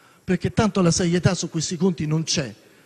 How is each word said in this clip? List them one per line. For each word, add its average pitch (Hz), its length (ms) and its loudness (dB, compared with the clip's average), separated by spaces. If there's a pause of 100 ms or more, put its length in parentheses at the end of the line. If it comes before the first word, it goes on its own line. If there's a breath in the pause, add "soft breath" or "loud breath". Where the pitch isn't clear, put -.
(220 soft breath)
perché - 300 -2
tanto 208 300 2
la 170 80 4
serietà 175 440 2
su 165 140 -4
questi 170 300 -6
conti 175 280 0
non 160 160 0
c'è. 127 320 -4 (300 soft breath)